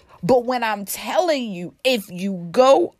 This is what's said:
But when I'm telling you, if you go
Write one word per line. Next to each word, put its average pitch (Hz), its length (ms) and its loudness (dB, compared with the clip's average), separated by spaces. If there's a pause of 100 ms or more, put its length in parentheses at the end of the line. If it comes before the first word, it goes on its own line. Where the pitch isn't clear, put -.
(240)
But 240 220 2
when 247 180 -4
I'm 208 220 -4
telling 294 680 -2
you, 175 220 -10 (100)
if 240 260 -2
you 180 420 -8
go 269 480 4